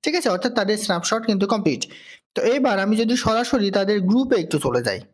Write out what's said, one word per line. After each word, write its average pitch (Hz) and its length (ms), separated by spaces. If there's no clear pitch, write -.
ঠিক 311 120
আছে? 330 140
অর্থাৎ 254 240
তাদের 208 240
স্ন্যাপশট 214 480
কিন্তু 202 220
কমপ্লিট। 190 380
তো 165 60
এবার 240 380
আমি 208 160
যদি 226 200
সরাসরি 226 560
তাদের 202 280
গ্রুপে 240 360
একটু 160 240
চলে 123 240
যাই 98 160